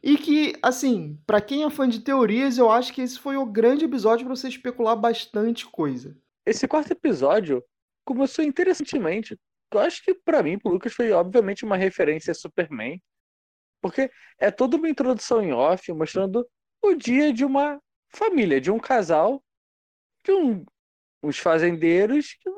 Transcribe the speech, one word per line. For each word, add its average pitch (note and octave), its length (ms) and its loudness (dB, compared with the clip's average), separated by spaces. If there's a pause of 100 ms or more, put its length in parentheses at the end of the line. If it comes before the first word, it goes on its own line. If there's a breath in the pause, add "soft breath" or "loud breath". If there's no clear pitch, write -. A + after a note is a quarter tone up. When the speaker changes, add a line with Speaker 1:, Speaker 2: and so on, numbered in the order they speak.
Speaker 1:
E D4 140 4
que, D4+ 460 0
assim, A#3 640 -2
pra G#3 140 4
quem C#4 240 -4
é D4 60 -2
fã C#4 180 -2
de A3+ 120 -2
teorias, B3 560 0
eu A#3+ 140 6
acho B3 220 2
que C4+ 100 -8
esse B3+ 160 -8
foi C#4 180 -6
o C4+ 80 -2
grande A#3 400 2
episódio A#3 400 0
pra B3+ 100 -6
você B3+ 140 -8
especular A#3+ 480 -2
bastante A3+ 680 -2
coisa. C#3+ 500 -6 (300)
Speaker 2:
Esse A#3 200 0
quarto D4+ 260 0
episódio D3+ 680 0 (420)
começou C4+ 380 -2
interessantemente. C4+ 960 -2 (340)
Eu G#3+ 60 2
acho A#3 240 0
que F#4+ 120 0
pra - 280 0
mim, E3 160 -2
pro G3+ 140 -4
Lucas, F#3 220 -2
foi A#3 180 0
obviamente F#3+ 520 2
uma G#3 120 -2
referência F3 560 0
a - 20 -10
Superman. D3+ 680 -6 (840)
Porque B3+ 280 -2 (280 soft breath)
é G#3 120 2
toda B3 260 0
uma D#4+ 120 -2
introdução B3 540 0
em E3+ 100 -2
off, D#3 400 0
mostrando F#3+ 560 -4 (340)
o G4+ 120 4
dia D4 360 2
de A#3+ 140 0
uma C#4+ 340 0 (300)
família, B3 500 2
de C3+ 120 -2
um A3 80 0
casal, G#3 640 0 (800)
de F#4+ 80 2
um, C4 320 2 (580)
uns D3 160 -4
fazendeiros, F3 1000 2
que - 180 -12